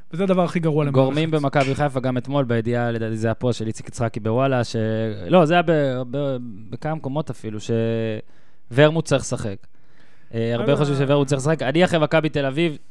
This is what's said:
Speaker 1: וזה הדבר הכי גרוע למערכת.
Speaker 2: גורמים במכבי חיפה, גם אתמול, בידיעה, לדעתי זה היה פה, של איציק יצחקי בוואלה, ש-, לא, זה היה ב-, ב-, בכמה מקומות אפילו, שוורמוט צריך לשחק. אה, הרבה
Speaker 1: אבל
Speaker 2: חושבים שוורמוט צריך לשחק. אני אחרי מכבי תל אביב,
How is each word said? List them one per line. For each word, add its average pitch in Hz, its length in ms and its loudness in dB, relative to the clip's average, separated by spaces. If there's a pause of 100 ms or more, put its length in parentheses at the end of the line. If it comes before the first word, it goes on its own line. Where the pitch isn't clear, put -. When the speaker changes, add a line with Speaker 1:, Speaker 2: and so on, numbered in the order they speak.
(140)
Speaker 1:
וזה 175 100 -2
הדבר 185 200 4
הכי 170 160 0
גרוע 156 260 2
למערכת. 139 100 0 (100)
Speaker 2:
גורמים 156 260 0
במכבי 139 440 2
חיפה, 135 240 0
גם 127 180 -2
אתמול, 139 280 0
בידיעה, 117 460 0
לדעתי 113 260 -2
זה 110 100 0
היה 110 60 2
פה, 120 200 0
של 110 140 -6
איציק - 200 -6
יצחקי 117 320 -4
בוואלה, 123 440 2
ש-, - 120 -6 (520)
לא, 170 180 6
זה 156 80 2
היה 175 100 4
ב-, 165 80 2 (400)
ב-, 139 260 -2 (320)
בכמה 151 260 -6
מקומות 147 340 -6
אפילו, 110 280 -8 (1120)
שוורמוט 151 340 4
צריך 131 160 2
לשחק. 110 340 -6 (800)
אה, 113 220 -2
הרבה 117 180 -2
Speaker 1:
אבל - 20 2
Speaker 2:
חושבים 143 220 2
שוורמוט 139 300 2
צריך 139 140 0
לשחק. 156 200 0
אני 147 240 2
אחרי 170 140 4
מכבי 156 300 4
תל 143 160 -2
אביב, 147 320 0 (140)